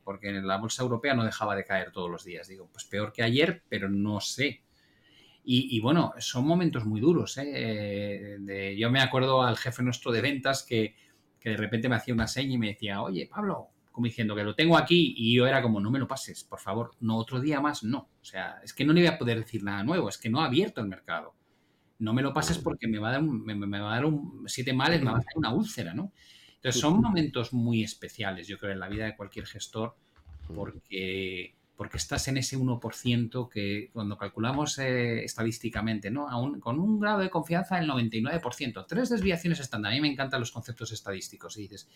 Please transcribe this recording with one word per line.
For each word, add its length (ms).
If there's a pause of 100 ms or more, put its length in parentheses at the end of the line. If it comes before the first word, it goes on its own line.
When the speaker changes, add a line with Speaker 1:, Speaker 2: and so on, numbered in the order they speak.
Speaker 1:
porque 280
la 260
bolsa 240
europea 320
no 100
dejaba 320
de 80
caer 280
todos 180
los 140
días. 240
Digo, 220
"Pues 140
peor 280
que 100
ayer, 460
pero 200
no 320
sé". 420 (840)
Y, 320
y 40
bueno, 380
son 280
momentos 380
muy 160
duros, 380
¿eh? 1000
De, 380
yo 120
me 100
acuerdo 420
al 140
jefe 260
nuestro 300
de 80
ventas 440
que, 300 (460)
que 100
de 60
repente 320
me 80
hacía 180
una 120
seña 280
y 40
me 100
decía, 340
"Oye, 240
Pablo", 440 (220)
como 140
diciendo 300
que 80
lo 100
tengo 220
aquí, 400
y 180
yo 120
era 160
como, 180
"No 100
me 80
lo 100
pases, 360
por 160
favor, 400
no, 160
otro 240
día 200
más, 220
no". 280 (100)
O 40
sea, 380
es 120
que 100
no 80
le 80
voy 80
a 100
poder 200
decir 240
nada 200
nuevo, 280
es 80
que 120
no 120
ha 40
abierto 360
el 60
mercado. 460 (640)
"No 160
me 80
lo 120
pases 240
Speaker 2:
Ujú. 60
Speaker 1:
porque 240
me 100
va 120
a 20
dar 100
un, 220
me, 100
me, 120
me 140
va 120
a 40
dar 100
un 400
siete 260
males, 300
me 80
va 80
a 20
hacer 160
una 160
úlcera", 420
¿no? 180 (440)
Entonces, 240
son 140
Speaker 2:
Ujú. 80
Speaker 1:
momentos 500
muy 320
especiales, 640
yo 100
creo, 140
en 80
la 80
vida 180
de 100
cualquier 300
gestor, 500 (520)
Speaker 2:
Ujú. 60
Speaker 1:
porque, 1040 (200)
porque 220
estás 300
en 80
ese 200
uno 240
por 140
ciento 540
que 440
cuando 260
calculamos, 600
eh, 460
estadísticamente, 840
¿no? 180
A 100
un, 220
con 200
un 200
grado 200
de 100
confianza 460
del 100
noventa 300
y 60
nueve 180
por 140
ciento. 320
Tres 240
desviaciones 500
estándar. 320
A 20
mí 60
me 120
encantan 280
los 120
conceptos 400
estadísticos. 640
Y 40
dices, 340